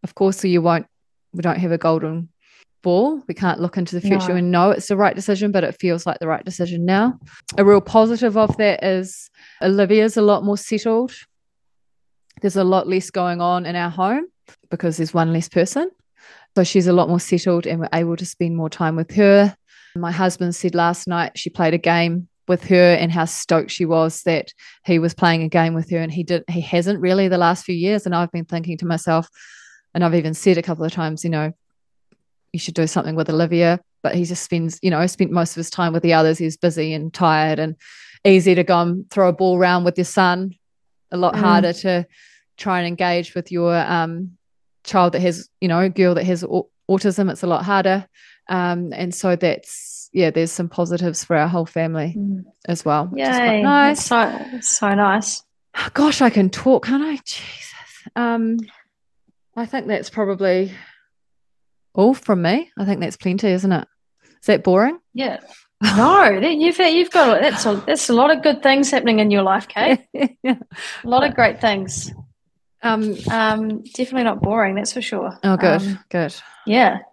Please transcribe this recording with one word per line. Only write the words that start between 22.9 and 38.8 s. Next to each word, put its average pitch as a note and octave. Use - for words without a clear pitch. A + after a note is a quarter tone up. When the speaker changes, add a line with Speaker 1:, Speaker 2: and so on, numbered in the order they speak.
Speaker 1:
and E3
how E3
stoked -
she -
was D#3+
that E3
he E3+
was E3
playing E3
a D#3+
game E3
with D#3+
her, E3+
and E3
he E3+
did, E3
he E3+
hasn't F3
really F#3
the F3+
last F3
few F#3
years. G3
And F3+
I've E3+
been E3
thinking E3
to F3
myself, E3
and E3+
I've E3
even D#3+
said F3+
a E3+
couple E3
of E3
times, D#3+
you E3+
know, D#3
"You F3
should D#3+
do E3
something D#3+
with D#3+
Olivia," E3+
but -
he F3
just E3+
spends, E3
you F#3
know, E3
spent F3+
most E3+
of -
his E3
time E3+
with E3
the E3+
others. D#3+
He's D#3+
busy D#3+
and D#3
tired, D#3
and D#3+
easy F#3+
to F3
go F3